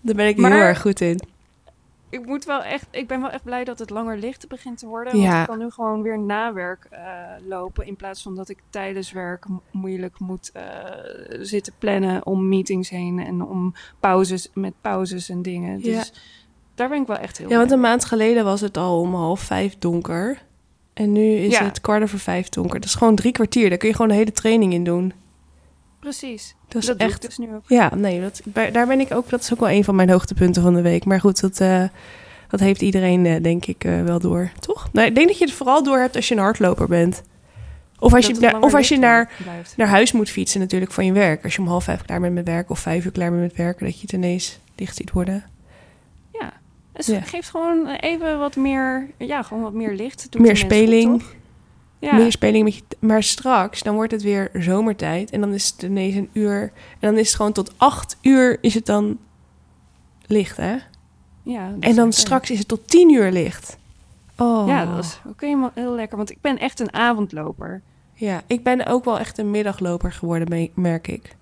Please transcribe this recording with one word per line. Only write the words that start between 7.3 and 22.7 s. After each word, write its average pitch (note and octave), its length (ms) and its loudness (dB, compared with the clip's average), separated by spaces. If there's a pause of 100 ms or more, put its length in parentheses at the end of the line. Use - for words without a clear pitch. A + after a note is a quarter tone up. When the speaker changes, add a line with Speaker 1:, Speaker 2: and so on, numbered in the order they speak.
Speaker 2:
lopen, F#3 380 -8
in G3 100 -8
plaats G3 260 -16
van F#3+ 120 -12
dat F#3 140 -14
ik G3 100 -18 (120)
tijdens F#3+ 420 -10
werk F3+ 360 -12
mo-, F#3 120 -8 (100)
moeilijk F#3+ 480 -10
moet, F#3 340 -12
eh, - 100 -16 (800)
zitten G3+ 380 -6
plannen F#3+ 480 -2
om F#3+ 220 0
meetings F#3+ 400 -2
heen F3+ 300 -6
en F3+ 240 -6
om F#3 320 -6 (260)
pauzes, F#3 540 0
met F#3+ 260 -6
pauzes F#3 480 -6
en F3+ 140 -8
dingen. F3+ 360 -8
Speaker 1:
Ja. F#3+ 60 -12
Speaker 2:
Dus A3+ 280 -4 (600)
daar B3 140 -4
ben D4 120 -2
ik C4 60 -2
wel G#3 100 -6
echt - 220 -12
heel - 100 -12
Speaker 1:
Ja, A#3 80 2
want A#3 100 6
Speaker 2:
blij C4+ 100 4
Speaker 1:
een B3+ 60 4
Speaker 2:
mee. A#3 100 4
Speaker 1:
maand B3 120 0
geleden A3+ 400 2
was G3 160 0
het G3+ 160 -4
al F3 240 0
om F3+ 140 -2
half F3 260 -2
vijf F#3+ 380 -4
donker. F3 640 -4 (500)
En G#3 200 0
nu G#3+ 120 4 (100)
is G#3 240 2
Speaker 2:
Ja. G3 60 2
Speaker 1:
het G3+ 160 -4
kwart G#3+ 220 0
over G#3 160 -4
vijf F#3 300 -4
donker. F3+ 320 -4